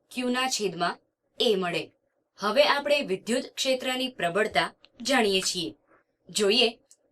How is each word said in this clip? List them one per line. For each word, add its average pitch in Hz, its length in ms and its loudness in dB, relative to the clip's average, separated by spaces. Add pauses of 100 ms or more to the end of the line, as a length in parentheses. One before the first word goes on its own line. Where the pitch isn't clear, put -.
(120)
ક્યુના 254 380 -2
છેદમાં 180 500 -4 (400)
એ 247 160 4
મળે. 175 280 -2 (560)
હવે 226 260 2
આપણે 294 400 2
વિદ્યુત 190 460 -2
ક્ષેત્રની 254 640 -2
પ્રબળતા 180 560 0 (320)
જાણીએ 220 400 2
છીએ. 175 340 -4 (540)
જોઈએ 214 400 2 (420)